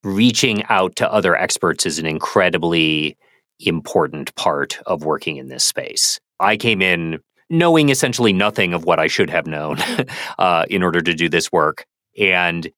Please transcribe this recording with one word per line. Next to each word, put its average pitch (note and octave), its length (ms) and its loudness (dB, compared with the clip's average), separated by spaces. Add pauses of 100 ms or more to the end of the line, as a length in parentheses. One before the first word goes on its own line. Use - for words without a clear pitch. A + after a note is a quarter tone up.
reaching G#2+ 640 2
out F#2+ 280 2
to - 140 0
other F#2+ 260 4
experts F2 500 -2
is D#2 120 -4
an D#2+ 80 -4
incredibly D#2+ 1120 0 (440)
important D#2 720 -2
part D2 520 -6
of D2+ 180 -4
working D#2 320 -4
in C2+ 120 -16
this C2 160 -6
space. - 540 -4 (220)
I G#2+ 160 2
came G#2+ 260 0
in E2+ 380 0 (280)
knowing E3 420 4
essentially A#2+ 420 2
nothing F#2+ 400 0
of E2 120 -4
what E2+ 140 2
I D#2+ 80 2
should - 240 0
have E2 160 0
known, D2+ 320 -6 (300)
<laughs> - 300 -12
uh, F2 300 2
in F#2 140 -2
order F2 180 2
to E2+ 140 0
do E2 140 0
this E2 240 -2
work. D#2 320 0 (340)
And F2+ 600 0